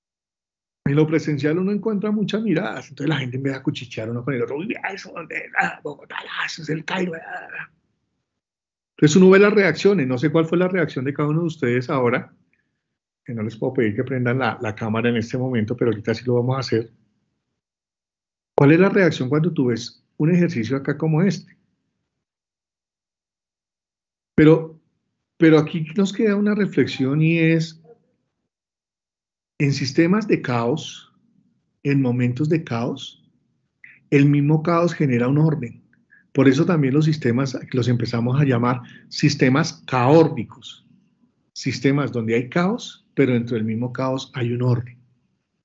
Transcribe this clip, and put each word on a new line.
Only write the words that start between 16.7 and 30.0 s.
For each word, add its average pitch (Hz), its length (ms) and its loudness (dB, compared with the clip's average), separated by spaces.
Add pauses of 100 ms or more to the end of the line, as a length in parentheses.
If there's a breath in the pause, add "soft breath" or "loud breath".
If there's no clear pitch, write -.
¿Cuál 143 180 6
es 165 60 4
la 190 100 6
reacción 170 400 0
cuando 160 240 0
tú 143 140 0
ves - 380 -6 (120)
un 156 160 2
ejercicio 135 420 0
acá 143 220 -6
como 160 240 0
este? - 360 -4 (2750)
Pero, 160 420 6 (600)
pero 160 200 6
aquí 156 280 0 (100)
nos 196 160 0
queda 214 240 0
una 208 180 0
reflexión 143 680 -2
y 165 180 2
es, 160 420 0 (1800)
en 139 140 0
sistemas 175 560 0